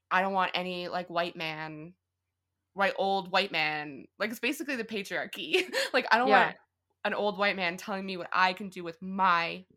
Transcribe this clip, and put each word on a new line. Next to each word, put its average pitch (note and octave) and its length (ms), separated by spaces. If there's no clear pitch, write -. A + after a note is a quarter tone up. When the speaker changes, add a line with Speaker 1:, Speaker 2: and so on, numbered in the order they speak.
Speaker 1:
I F#3 120
don't G3 100
want F#3 220
any, F3+ 340
like, F3 200
white E3+ 280
man, D#3 580
white, G3 240
old F#3+ 320
white G3 220
man, D3+ 540
like, A3 120
it's - 100
basically C#4 360
the A3+ 80
patriarchy. G3 800
<laughs> C5+ 140
Like, B3+ 160
I A3+ 80
don't B3 100
Speaker 2:
Yeah. F#3+ 180
Speaker 1:
want E3 100
an G#3 100
old G3+ 240
white G3+ 180
man F3+ 200
telling F#3+ 280
me F#3+ 120
what E3+ 160
I F#3 220
can G3+ 160
do F3+ 120
with E3 180
my F#3 640